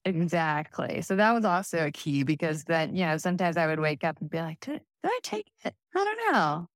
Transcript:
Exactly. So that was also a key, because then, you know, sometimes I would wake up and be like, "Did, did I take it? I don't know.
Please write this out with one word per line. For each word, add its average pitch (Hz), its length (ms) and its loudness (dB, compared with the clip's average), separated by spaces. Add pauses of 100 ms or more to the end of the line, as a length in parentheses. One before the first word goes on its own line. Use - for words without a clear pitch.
Exactly. 160 1000 0
So 190 140 -2
that 214 160 6
was 233 140 2
also 175 400 0
a 147 60 -2
key, 143 320 -2
because 156 420 0
then, 160 300 0
you 185 100 2
know, 156 120 2
sometimes 180 400 0
I 170 100 4
would 156 120 0
wake 151 240 0
up 160 180 -2
and 151 80 -8
be 165 100 -4
like, 160 200 -6
"Did, 294 220 -8 (220)
did 339 140 0
I - 60 -4
take 415 240 -6 (180)
it? - 80 -6 (220)
I 381 80 2
don't 427 300 0
know. 170 420 2